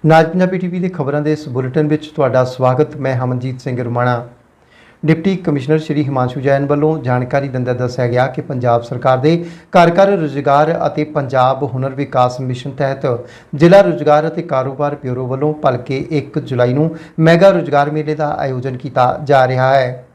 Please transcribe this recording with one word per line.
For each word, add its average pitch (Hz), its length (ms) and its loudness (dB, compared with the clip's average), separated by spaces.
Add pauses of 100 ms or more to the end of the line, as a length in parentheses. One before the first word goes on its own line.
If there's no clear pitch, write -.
ਨਾਜ 160 220 6
ਪੰਜਾਬੀ 180 320 0
ਟੀ 180 100 -4
ਵੀ 180 120 -6
ਦੇ 185 80 -2
ਖਬਰਾਂ 147 340 -4
ਦੇ 151 100 0
ਇਸ 151 160 -6
ਬੁਲੇਟਿਨ 131 400 -2
ਵਿੱਚ 156 180 -2
ਤੁਹਾਡਾ 127 400 0
ਸਵਾਗਤ। 127 500 0
ਮੈਂ 131 200 -4
ਹਮਨਜੀਤ 127 440 -4
ਸਿੰਘ 127 220 -6
ਰੁਮਾਣਾ। 120 400 0 (800)
ਡਿਪਟੀ 165 360 2
ਕਮਿਸ਼ਨਰ 151 400 0
ਸ਼੍ਰੀ 151 260 -2
ਹਿਮਾਂਸ਼ੂ 127 360 -2
ਜੈਨ 139 260 0
ਵੱਲੋਂ 147 320 0
ਜਾਣਕਾਰੀ 127 500 -2
ਦਿੰਦਿਆਂ 127 260 -2
ਦੱਸਿਆ 123 340 -2
ਗਿਆ 123 180 2
ਕਿ 135 160 -8
ਪੰਜਾਬ 120 400 0
ਸਰਕਾਰ 127 360 0
ਦੇ 156 180 2 (360)
ਘਰ 170 200 6
ਘਰ 196 260 4
ਰੁਜ਼ਗਾਰ 143 540 0 (140)
ਅਤੇ 151 200 -2
ਪੰਜਾਬ 135 580 0
ਹੁਨਰ 131 300 -4
ਵਿਕਾਸ 131 460 0
ਮਿਸ਼ਨ 127 300 -6
ਤਹਿਤ 135 360 -4 (480)
ਜ਼ਿਲ੍ਹਾ 170 260 8
ਰੁਜ਼ਗਾਰ 151 480 2
ਅਤੇ 160 160 -6
ਕਾਰੋਬਾਰ 143 580 -4
ਬਿਊਰੋ 127 240 -6
ਵੱਲੋਂ 135 260 -2 (100)
ਭਲਕੇ 131 360 -2 (140)
ਇੱਕ 147 260 -4
ਜੁਲਾਈ 123 360 0
ਨੂੰ 156 160 2 (280)
ਮੈਗਾ 165 320 8
ਰੁਜ਼ਗਾਰ 147 400 0
ਮੇਲੇ 151 240 -4
ਦਾ 151 140 -2 (100)
ਆਯੋਜਨ 131 380 -4
ਕੀਤਾ 127 280 0 (200)
ਜਾ 135 240 4
ਰਿਹਾ 131 220 0
ਹੈ। 127 340 0 (100)